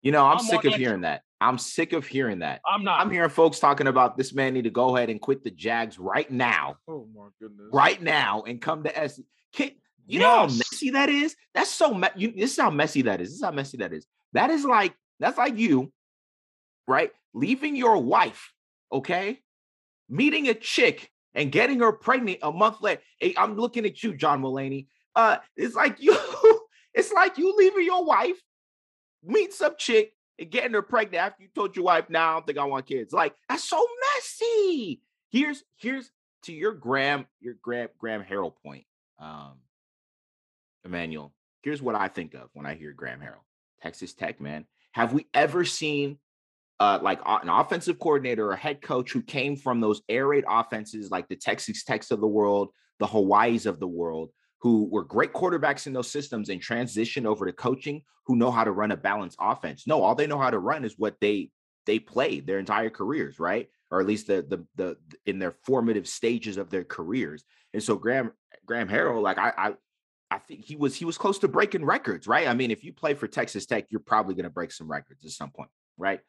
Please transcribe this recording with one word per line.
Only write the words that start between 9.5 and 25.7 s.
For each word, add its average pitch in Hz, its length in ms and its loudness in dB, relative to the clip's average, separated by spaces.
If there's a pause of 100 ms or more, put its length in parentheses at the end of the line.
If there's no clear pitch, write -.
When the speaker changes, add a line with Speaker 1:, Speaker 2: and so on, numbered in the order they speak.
Speaker 1:
Can, 269 180 -4 (360)
you - 140 -2
know 494 100 8
how 226 120 8
Speaker 2:
Yes. 135 160 2
Speaker 1:
messy 254 320 -2
that 277 180 2
is? 294 280 0 (180)
That's - 160 0
so 285 240 2
me-, 185 220 0
you, 220 160 -2
this 220 200 0
is - 60 -4
how 240 120 4
messy 147 320 2
that 98 180 2
is. 90 100 -6
This 165 80 -16
is 277 60 -4
how 180 80 0
messy 139 260 -6
that 90 140 -6
is. 78 140 -12 (260)
That 208 180 2
is 294 140 0
like, 220 300 4 (260)
that's 240 180 0
like 240 200 0
you, 147 340 2 (960)
right? 143 220 2 (220)
Leaving 262 440 -2
your 233 220 4
wife, 135 540 0 (400)
okay? 185 460 -4 (720)
Meeting 285 380 2
a 220 60 2
chick - 560 0 (240)
and 143 180 -2
getting 247 280 2
her 226 120 6
pregnant 226 500 -2
a 151 100 -2
month 214 300 2
later. 196 180 -2 (180)
Hey, 180 180 0
I'm 202 200 0
looking 226 300 -2
at - 160 -6
you, 208 120 -4
John 143 280 2
Mulaney. 135 440 -6 (280)
Uh, 226 240 4 (180)
it's 233 180 -4